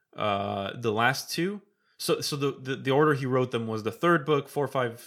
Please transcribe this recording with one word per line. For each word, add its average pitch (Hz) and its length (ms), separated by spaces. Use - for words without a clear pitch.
Uh, 101 640
the 120 120
last 120 400
two. 196 300
So, - 240
so - 140
the, 139 160
the, 131 140
the 123 160
order 147 220
he 135 120
wrote 127 260
them 117 160
was 110 160
the 110 80
third 170 340
book, 147 220
four, 143 200
five, 120 400